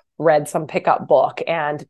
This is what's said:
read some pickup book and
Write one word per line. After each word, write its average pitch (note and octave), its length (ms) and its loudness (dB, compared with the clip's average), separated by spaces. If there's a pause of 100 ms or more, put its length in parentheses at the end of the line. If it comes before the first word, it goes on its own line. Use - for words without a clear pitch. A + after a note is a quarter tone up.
(180)
read D3+ 300 2
some D#3+ 180 -4
pickup - 400 -2
book - 400 2
and D3+ 440 -4